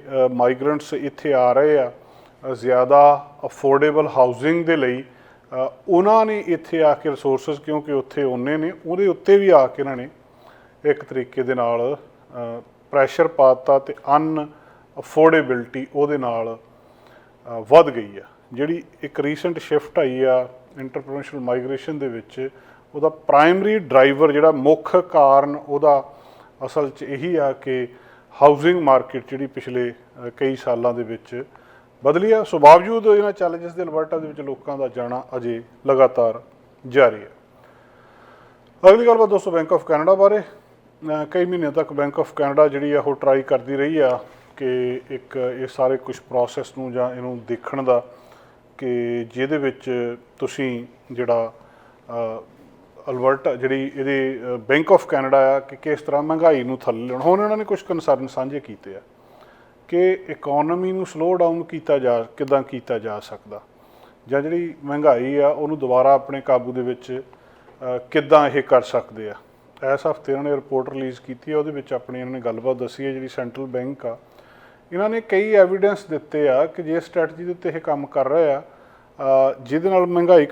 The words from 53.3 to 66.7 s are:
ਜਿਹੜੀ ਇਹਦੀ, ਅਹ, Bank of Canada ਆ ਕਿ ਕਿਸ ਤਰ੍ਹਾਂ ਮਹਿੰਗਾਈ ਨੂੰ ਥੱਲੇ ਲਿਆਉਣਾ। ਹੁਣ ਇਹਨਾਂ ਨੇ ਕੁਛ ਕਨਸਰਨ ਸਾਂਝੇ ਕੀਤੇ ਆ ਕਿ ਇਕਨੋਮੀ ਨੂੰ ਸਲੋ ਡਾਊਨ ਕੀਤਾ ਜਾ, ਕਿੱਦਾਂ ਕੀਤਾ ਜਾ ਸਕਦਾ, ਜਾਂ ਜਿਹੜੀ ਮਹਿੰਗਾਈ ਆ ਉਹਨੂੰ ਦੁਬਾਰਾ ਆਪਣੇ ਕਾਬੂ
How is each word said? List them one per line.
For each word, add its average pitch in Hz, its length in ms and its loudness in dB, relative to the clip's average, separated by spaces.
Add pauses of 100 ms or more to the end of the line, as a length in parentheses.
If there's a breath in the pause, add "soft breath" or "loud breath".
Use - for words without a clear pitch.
ਜਿਹੜੀ 135 400 -4
ਇਹਦੀ, 135 440 -4
ਅਹ, 123 340 -6
Bank 160 240 4
of - 40 -14 (140)
Canada 135 200 0
ਆ 135 240 4
ਕਿ - 160 -12
ਕਿਸ 151 260 -6
ਤਰ੍ਹਾਂ 143 220 -2
ਮਹਿੰਗਾਈ 160 400 2
ਨੂੰ 127 140 -6
ਥੱਲੇ 117 280 -6
ਲਿਆਉਣਾ। 127 200 -6
ਹੁਣ 185 160 4
ਇਹਨਾਂ 214 160 -2
ਨੇ 214 60 -6
ਕੁਛ 202 200 -6
ਕਨਸਰਨ 139 440 -2
ਸਾਂਝੇ 135 320 -8
ਕੀਤੇ 101 360 -18
ਆ - 60 -18 (840 soft breath)
ਕਿ 185 320 0 (100)
ਇਕਨੋਮੀ 160 640 -2
ਨੂੰ 185 140 -6
ਸਲੋ 170 280 -2
ਡਾਊਨ 170 300 0
ਕੀਤਾ 151 360 -2
ਜਾ, 120 260 0 (120)
ਕਿੱਦਾਂ 135 260 0
ਕੀਤਾ 123 360 -8
ਜਾ 104 200 -10
ਸਕਦਾ, 104 420 -18 (680 soft breath)
ਜਾਂ 139 140 -2
ਜਿਹੜੀ 165 320 -6 (100)
ਮਹਿੰਗਾਈ 143 540 0
ਆ 143 100 4
ਉਹਨੂੰ 151 320 -4
ਦੁਬਾਰਾ 131 340 2
ਆਪਣੇ 135 280 -2
ਕਾਬੂ 127 300 -2